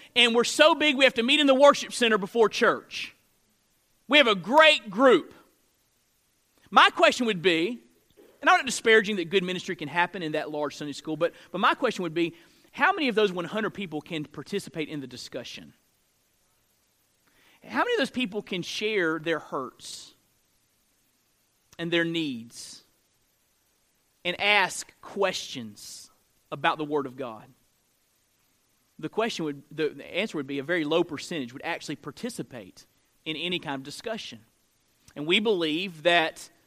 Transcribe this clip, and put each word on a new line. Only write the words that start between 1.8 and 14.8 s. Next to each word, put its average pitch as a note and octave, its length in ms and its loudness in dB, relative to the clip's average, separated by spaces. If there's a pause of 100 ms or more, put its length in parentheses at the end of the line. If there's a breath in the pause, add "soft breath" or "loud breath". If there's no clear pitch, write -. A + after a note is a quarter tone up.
center A3 260 2
before G#3 280 2
church. - 680 -2 (920)
We D4 120 6
have B3+ 80 6
a G#3 80 4
great C4 560 4
group. G#3+ 420 4 (1400 soft breath)
My D4+ 220 8
question D4+ 340 2
would G3+ 160 -2
be, F3+ 400 0 (580)
and C#4+ 100 8
I'm F4+ 80 10
not D#4 100 0
disparaging A3 480 4
that E3+ 140 -4
good F#3+ 140 2
ministry F3+ 320 -6
can D3+ 120 -10
happen F3 340 -2
in D#3 120 -6
that D3+ 180 -4
large D3 240 -4
Sunday D3 180 -10
school, D#3 240 -8
but, E3 160 -2 (180 soft breath)
but F3+ 80 -8
my A3 140 2
question G#3+ 300 -4
would E3 100 -6
be, E3+ 220 -4 (360 soft breath)
how F4+ 220 0
many D#4+ 140 -2
of G#3+ 80 0
those G#3 160 2
one F3 140 -6
hundred F#3+ 260 -4
people D#3 280 -10
can D3+ 260 -8
participate D#3+ 640 -10